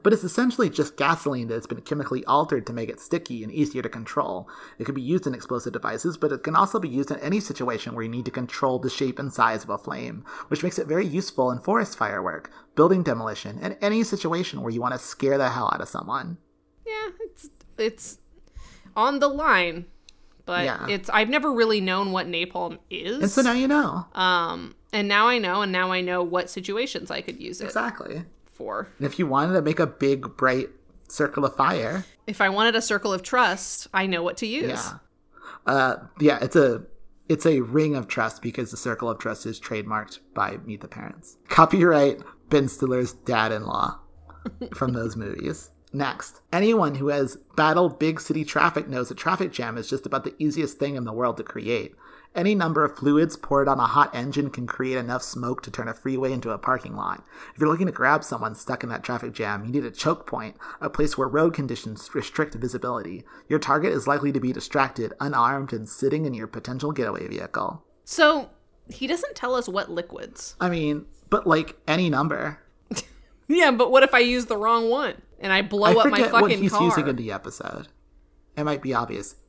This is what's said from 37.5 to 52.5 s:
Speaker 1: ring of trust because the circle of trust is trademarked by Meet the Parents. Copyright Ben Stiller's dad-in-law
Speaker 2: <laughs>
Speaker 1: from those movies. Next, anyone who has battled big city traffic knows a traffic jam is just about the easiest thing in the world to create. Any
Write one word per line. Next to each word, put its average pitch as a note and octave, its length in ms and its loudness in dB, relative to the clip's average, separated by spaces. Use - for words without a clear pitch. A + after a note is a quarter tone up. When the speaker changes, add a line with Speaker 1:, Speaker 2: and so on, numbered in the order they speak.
Speaker 1:
ring D3 340 2
of A#2 140 -4
trust A2 320 -2
because A#2+ 300 -4
the A2+ 60 -10
circle A#2 320 -4
of A2+ 100 -4
trust A2 260 -6
is A2+ 160 -6
trademarked G#2+ 580 -6
by G2 320 -2
Meet G#2 160 -10
the G#2+ 80 -16
Parents. - 480 -16
Copyright E3 720 6
Ben C#3 180 4
Stiller's B2+ 460 -2
dad-in-law A2 840 -2
Speaker 2:
<laughs> - 380 -12
Speaker 1:
from B2+ 200 -2
those A2+ 220 -4
movies. - 560 -6
Next, - 460 -6
anyone F#3 420 4
who C#3 140 0
has C#3+ 280 0
battled D#3 420 4
big D#3+ 220 2
city D#3 240 -2
traffic D3+ 420 0
knows B2+ 240 -4
a B2 40 -8
traffic F3+ 360 -2
jam A#2 260 -6
is A2 120 -8
just C3+ 160 -4
about C3+ 180 -2
the C3+ 160 -8
easiest D3+ 400 -2
thing C#3+ 160 0
in B2 80 -4
the A2 100 -6
world A#2+ 240 0
to A2 60 -8
create. G#2 500 -4
Any G3 220 4